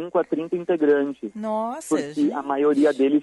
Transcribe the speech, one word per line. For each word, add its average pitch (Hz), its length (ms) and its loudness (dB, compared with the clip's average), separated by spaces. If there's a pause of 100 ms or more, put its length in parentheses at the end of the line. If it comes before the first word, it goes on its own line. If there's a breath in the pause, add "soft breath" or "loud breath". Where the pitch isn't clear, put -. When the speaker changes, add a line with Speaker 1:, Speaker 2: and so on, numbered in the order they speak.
(140)
Speaker 1:
a 165 100 2
trinta 165 320 -4
integrantes. 170 760 0
Speaker 2:
Nossa, 220 640 -6
Speaker 1:
Porque 147 180 -6
Speaker 2:
gente. 147 180 0
Speaker 1:
a 143 100 -6
maioria 143 500 2
deles 139 300 2